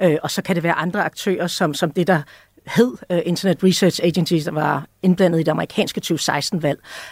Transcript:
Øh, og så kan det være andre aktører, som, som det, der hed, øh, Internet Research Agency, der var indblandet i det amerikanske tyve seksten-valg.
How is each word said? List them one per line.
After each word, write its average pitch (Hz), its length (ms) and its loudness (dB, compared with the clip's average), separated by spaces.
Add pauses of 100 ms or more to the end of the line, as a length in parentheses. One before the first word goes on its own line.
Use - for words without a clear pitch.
Øh, 160 220 4
og 147 80 -6
så 196 100 -4
kan 190 140 -2
det 165 80 -2
være 170 100 2
andre 170 300 -2
aktører, 175 440 -4
som, 165 260 -2
som 156 180 -2
det, 175 160 0
der 170 140 2 (440)
hed, 247 260 2 (180)
øh, 175 160 0
Internet 175 380 0
Research 190 400 4
Agency, 170 300 0
der 160 180 0
var 147 360 -2 (160)
indblandet 180 360 4
i 160 40 0
det 160 80 0
amerikanske - 480 -2
tyve 165 200 -2
seksten-valg. 147 600 -2 (320)